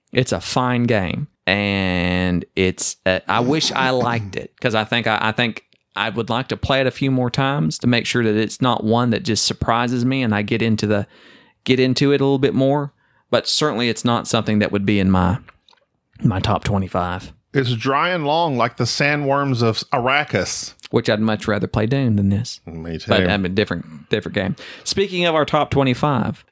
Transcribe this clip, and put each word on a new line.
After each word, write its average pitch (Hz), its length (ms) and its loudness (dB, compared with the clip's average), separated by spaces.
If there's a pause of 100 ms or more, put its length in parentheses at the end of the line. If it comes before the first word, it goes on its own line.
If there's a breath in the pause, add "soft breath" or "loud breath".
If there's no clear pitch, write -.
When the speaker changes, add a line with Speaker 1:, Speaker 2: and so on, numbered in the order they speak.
(120)
Speaker 1:
It's 123 200 0
a 90 80 -2
fine 123 440 0
game. 110 440 0 (180)
And 90 1000 0 (120)
it's, 92 400 0 (100)
uh, 92 220 2
I 107 120 2
wish 147 320 0
I 131 180 0
liked 117 460 -2
it, - 240 -10
'cause 123 140 -2
I 110 100 0
think 117 220 -2
I, 110 140 2
I 110 120 0
think 117 320 -2 (320)
I 104 120 -2
would 113 220 -4
like 120 180 -2
to 104 80 -2
play 135 240 0
it 131 60 2
a 127 60 2
few 135 180 -2
more 123 200 0
times 143 480 -2
to - 80 -2
make 120 200 2
sure 120 180 0
that 107 120 2
it's 110 240 -2
not 123 240 0
one 117 260 2
that 107 140 0
just 113 220 0
surprises 120 580 0
me 131 180 0
and 110 120 0
I 104 80 0
get 107 200 -2
into 110 240 0
the, 104 200 0 (580 loud breath)
get 127 160 2
into 131 320 2
it 139 80 2
a 135 40 2
little 139 140 2
bit 131 160 0
more. 139 380 0 (380)
But 120 180 2
certainly 120 400 0
it's 110 160 -4
not 120 240 0
something 107 320 0
that 101 120 0
would 101 140 0
be 107 140 2
in 95 100 4
my, 90 280 4 (840)
my 98 180 0
top - 240 -2
twenty-five. 92 680 -4 (220)
Speaker 2:
It's 123 200 0
dry 135 360 0
and 170 160 -2
long 156 300 0
like 117 220 -2
the 123 60 0
sandworms 139 800 0
of 113 160 2 (120)
Arrakis. 127 840 0 (160)
Speaker 1:
Which 117 180 0
I'd 107 120 2
much 110 280 0
rather 101 180 0
play 107 200 0
Dune 127 300 2
than 98 120 2
this. 101 380 -2
Speaker 2:
Me 82 320 -10
too. - 100 -12
Speaker 1:
But, 101 220 4
I 104 80 2
mean, 92 160 -2
different, - 560 -4
different - 240 -2
game. 95 220 -2 (280 loud breath)
Speaking 185 400 0
of 165 100 2
our 151 120 4
top 147 240 0
twenty-five, 135 800 0